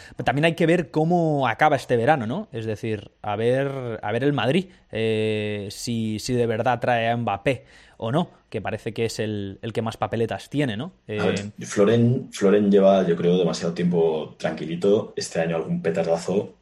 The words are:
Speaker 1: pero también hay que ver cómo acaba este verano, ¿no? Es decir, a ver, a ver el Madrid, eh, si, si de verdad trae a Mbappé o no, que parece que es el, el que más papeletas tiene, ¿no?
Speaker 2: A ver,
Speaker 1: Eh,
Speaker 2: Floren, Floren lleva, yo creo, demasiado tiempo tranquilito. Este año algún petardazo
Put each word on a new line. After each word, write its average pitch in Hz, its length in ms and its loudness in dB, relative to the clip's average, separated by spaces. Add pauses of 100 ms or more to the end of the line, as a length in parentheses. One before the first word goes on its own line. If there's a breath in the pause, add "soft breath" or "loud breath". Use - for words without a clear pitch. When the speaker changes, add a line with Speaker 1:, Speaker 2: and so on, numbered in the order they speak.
(160 loud breath)
Speaker 1:
pero 127 80 -8
también 139 200 2
hay 165 100 2
que 170 120 2
ver 170 240 2
cómo 156 580 2
acaba 151 280 4
este 123 200 0
verano, 120 300 2
¿no? 156 260 -6
Es 113 120 -8
decir, 110 460 -6 (120)
a 107 140 -4
ver, 127 680 -2
a 104 100 -4
ver 120 120 0
el 143 80 4
Madrid, 139 340 2 (260 soft breath)
eh, 107 800 -2
si, 110 500 -4
si - 140 -6
de 120 120 2
verdad 117 340 0
trae 120 300 0
a 120 60 0
Mbappé 117 480 -2 (340 soft breath)
o 113 140 -6
no, 165 180 -2 (180 soft breath)
que - 140 -6
parece 104 320 -6
que 117 100 -2
es 110 160 -4
el, 104 420 -6
el 110 100 -8
que 117 100 -2
más 113 140 -6
papeletas 113 520 -2
tiene, 139 280 -2
¿no? 151 160 -8 (160)
Speaker 2:
A 110 40 -8 (140)
ver, 101 320 -2
Speaker 1:
Eh, - 80 -12
Speaker 2:
Floren, 117 640 2
Floren 101 380 4
lleva, 98 360 6
yo 85 100 2
creo, 87 200 2
demasiado 85 380 0
tiempo 82 640 0
tranquilito. 85 800 0
Este 95 240 -6
año 82 160 -2
algún 85 260 -4
petardazo 87 800 -2